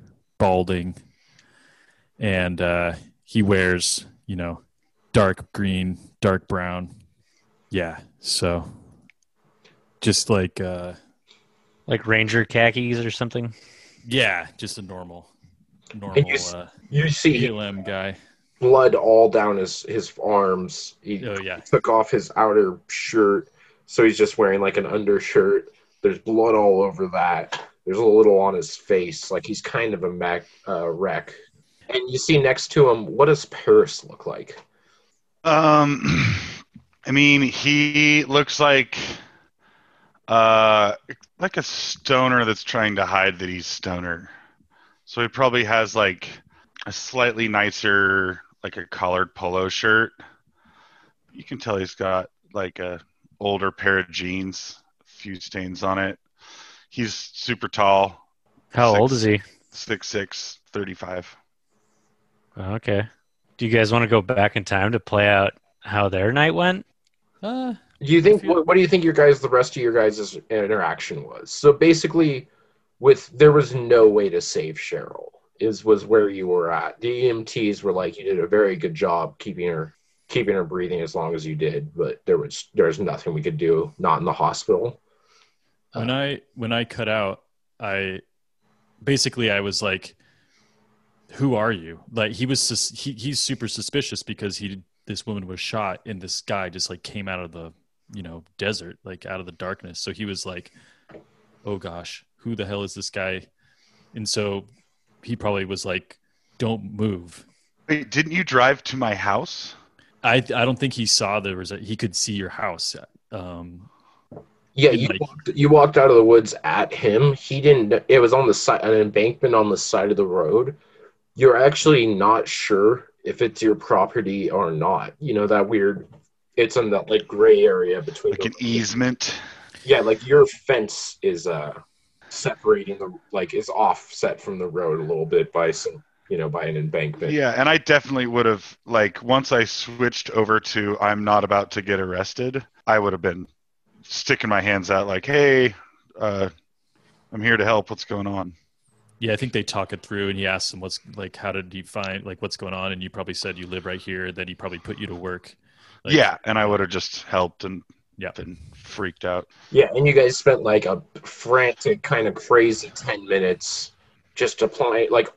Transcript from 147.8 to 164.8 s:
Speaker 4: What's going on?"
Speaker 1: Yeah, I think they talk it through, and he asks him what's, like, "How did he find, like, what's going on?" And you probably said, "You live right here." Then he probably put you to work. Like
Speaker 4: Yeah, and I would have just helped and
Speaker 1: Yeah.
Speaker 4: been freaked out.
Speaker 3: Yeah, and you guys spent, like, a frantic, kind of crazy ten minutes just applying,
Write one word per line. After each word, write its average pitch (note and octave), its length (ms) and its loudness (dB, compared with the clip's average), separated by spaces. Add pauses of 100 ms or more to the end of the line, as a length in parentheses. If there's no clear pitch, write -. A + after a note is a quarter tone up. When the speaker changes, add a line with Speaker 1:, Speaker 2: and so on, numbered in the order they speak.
Speaker 4:
What's - 160 -12
going G2+ 220 -6
on?" F#2+ 260 -8 (640)
Speaker 1:
Yeah, A2 140 -4
I G#2 40 -2
think B2+ 160 -6
they G#2 100 -2
talk G2 300 -8
it G2 80 -12
through, G2+ 280 -6
and G2 80 -6
he G2 100 -4
asks F#2 260 -4
him F#2+ 60 -16
what's, F#2 200 -12 (160)
like, G2 200 -14
"How G2 160 -8
did F#2 200 -10
he F#2+ 120 -14
find, G2 420 -10
like, F#2+ 160 -14
what's G2+ 160 -10
going F#2+ 160 -10
on?" F#2+ 200 -8
And F#2 100 -12
you F#2 60 -10
probably F#2 260 -12
said, F#2 220 -10
"You F2+ 100 -14
live F#2 180 -10
right F#2 160 -10
here." F#2 300 -10
Then F2+ 160 -10
he F#2 80 -14
probably F2+ 240 -12
put - 180 -14
you G2+ 100 -12
to F2+ 80 -12
work. F2+ 400 -12 (480)
Like D3 120 0
Speaker 4:
Yeah, A#2+ 300 4
and A2 120 -2
I G#2+ 80 2
would G#2 140 2
have F#2+ 100 -2
just - 340 -8
helped F2+ 400 -4
and F#2 200 -12 (340)
Speaker 1:
Yeah. F#2 140 -12
Speaker 4:
been F2 260 -16 (180)
freaked - 480 -10
out. F2+ 240 -4 (240)
Speaker 3:
Yeah, C3+ 240 4
and C#3 100 2
you C#3+ 80 4
guys B2+ 240 4
spent, C3 260 4
like, G#2+ 220 2
a F#2 160 -2 (220)
frantic, A#2+ 800 0
kind A#2 260 0
of G2 80 -4
crazy A2+ 580 2
ten G#2 320 -8
minutes F#2+ 640 -2 (440)
just - 280 -2
applying, A2+ 480 0